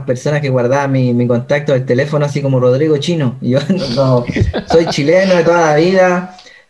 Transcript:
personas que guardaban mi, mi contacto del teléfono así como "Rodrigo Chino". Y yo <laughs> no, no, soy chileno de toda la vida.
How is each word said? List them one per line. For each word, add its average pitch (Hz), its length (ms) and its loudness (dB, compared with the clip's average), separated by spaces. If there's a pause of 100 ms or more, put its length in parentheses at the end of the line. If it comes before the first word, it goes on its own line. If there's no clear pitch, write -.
personas 147 340 -2
que 139 100 -4
guardaban 135 420 0
mi, 127 220 2
mi 120 120 0
contacto 139 460 -2
del 131 120 0
teléfono 147 420 0
así 143 140 -4
como 135 200 0
"Rodrigo 139 380 2
Chino". 147 420 -2
Y 120 100 -4
yo 131 140 2
<laughs> - 40 -8
no, 185 280 -2
no, 131 280 2 (420)
soy 165 200 2
chileno 180 480 2
de 170 80 2
toda 165 300 2
la 147 40 2
vida. 180 600 2 (340)